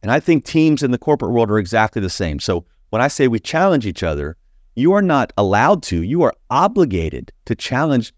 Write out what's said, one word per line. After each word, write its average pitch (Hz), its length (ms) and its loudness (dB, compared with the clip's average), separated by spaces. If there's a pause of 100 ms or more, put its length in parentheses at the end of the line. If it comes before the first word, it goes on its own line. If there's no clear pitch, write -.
And 101 80 -6
I 147 120 2
think 165 240 2
teams 156 380 2
in 127 80 0
the 123 60 -2
corporate 131 360 0
world 117 180 2
are 110 80 2
exactly 110 420 -2
the 92 80 -4
same. 90 300 -4
So 87 260 -4 (260)
when 110 100 0
I 139 80 2
say 139 180 0
we 117 120 0
challenge 165 460 0
each 95 180 -6
other, 76 340 -4 (360)
you 151 200 2
are 202 80 4
not 151 360 0
allowed 110 460 2
to, 85 180 -4
you 135 200 -2
are 135 120 2 (160)
obligated 120 840 0 (100)
to 117 120 -4
challenge 131 640 -2